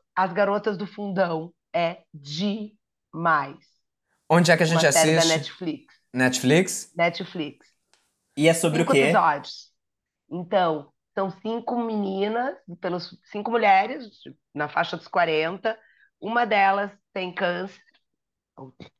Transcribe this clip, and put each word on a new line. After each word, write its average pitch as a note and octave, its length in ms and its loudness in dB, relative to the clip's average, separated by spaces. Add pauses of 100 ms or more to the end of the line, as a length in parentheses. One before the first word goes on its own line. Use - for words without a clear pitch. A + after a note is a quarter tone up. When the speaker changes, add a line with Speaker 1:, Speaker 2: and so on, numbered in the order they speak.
(160)
Speaker 1:
As F3+ 160 0
Garotas G3+ 460 0
do G3+ 80 -6
Fundão F3 680 -4 (220)
é E3+ 280 -2 (120)
demais. D#3+ 1400 -6 (720)
Speaker 2:
Onde E3+ 240 6
é D#3+ 40 6
que F3+ 60 4
a E3 40 2
gente E3 100 2
Speaker 1:
Uma D#3+ 160 4
série D#3+ 220 4
Speaker 2:
assiste? - 0 -
Speaker 1:
da E3 100 4
Netflix. D#3+ 720 -4 (200)
Speaker 2:
Netflix? B2+ 800 2
Speaker 1:
Netflix. E3+ 720 -4 (680)
Speaker 3:
E D3+ 120 4
é E3 60 8
sobre E3 260 0
Speaker 1:
Cinco E3+ 120 2
Speaker 3:
o - 20 4
quê? C#3 120 6
Speaker 1:
episódios. E3 640 0 (600)
Então, E3+ 580 -2 (240)
são F#3+ 160 -4 (120)
cinco A#3 360 -6
meninas, A3 760 -4 (240)
pelos, F3 380 -8 (120)
cinco G#3 200 -8
mulheres, A3 580 2 (460)
na D3 140 -4
faixa E3+ 280 -4
dos - 120 -14
quarenta. F3 680 -2 (420)
Uma A#3 260 -2
delas G3 460 2 (200)
tem F3+ 220 -8
câncer, F3+ 460 -4 (760)
ou C3 180 -18 (260)